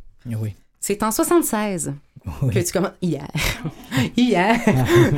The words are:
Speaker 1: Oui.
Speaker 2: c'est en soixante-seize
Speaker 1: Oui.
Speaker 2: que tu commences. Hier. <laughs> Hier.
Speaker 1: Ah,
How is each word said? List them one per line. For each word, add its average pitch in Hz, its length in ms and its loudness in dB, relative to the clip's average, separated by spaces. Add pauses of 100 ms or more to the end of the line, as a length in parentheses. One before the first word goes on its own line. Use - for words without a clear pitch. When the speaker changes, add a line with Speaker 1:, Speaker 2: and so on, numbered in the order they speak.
(260)
Speaker 1:
Oui. 110 300 -6 (240)
Speaker 2:
c'est 202 240 -4
en 220 80 0
soixante-seize 214 800 0 (500)
Speaker 1:
Oui. 127 100 2
Speaker 2:
que 202 60 2
tu 170 140 -2
commences. 185 280 0
Hier. 147 280 -4 (460)
<laughs> - 420 -4
Hier. 226 400 4 (100)
Speaker 1:
Ah, 214 60 4 (460)